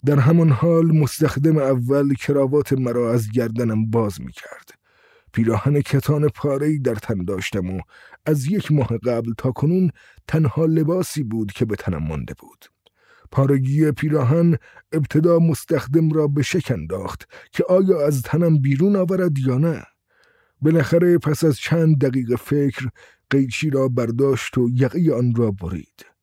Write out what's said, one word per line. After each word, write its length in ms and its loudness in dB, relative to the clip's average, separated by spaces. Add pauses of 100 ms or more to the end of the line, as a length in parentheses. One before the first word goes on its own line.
در 140 4
همان 300 4
حال 420 2
مستخدم 640 2
اول 560 0
کراوات 600 0
مرا 400 0
از 180 0
گردنم 580 0
باز 320 -2
می‌کرد. 500 -18 (640)
پیراهن 480 0
کتان 480 0
پاره‌ای 500 -2
در 160 -2
تن 300 -6
داشتم 440 -6
و 120 -6 (440)
از 260 0
یک 200 -2
ماه 260 0
قبل 400 -2
تا 140 -2
کنون 400 0 (360)
تنها 380 0
لباسی 580 0
بود 280 -4
که 140 -2
به 100 -4
تنم 280 -6
مانده 360 -8
بود. 260 -20 (680)
پارگی 600 2
پیراهن 680 2 (340)
ابتدا 480 2
مستخدم 680 0
را 180 0
به 140 0
شک 300 -2
انداخت 560 -8 (240)
که 180 -2
آیا 380 2
از 140 0
تنم 380 0
بیرون 360 0
آورد 440 -2
یا 180 -2
نه. 260 -2 (800)
بالاخره 560 4
پس 260 -2
از 140 2
چند 400 2
دقیقه 380 0
فکر 540 -2 (400)
قیچی 400 0
را 180 0
برداشت 680 -2
و 160 2
یقه 400 0
آن 220 0
را 160 2
برید. 540 -10 (180)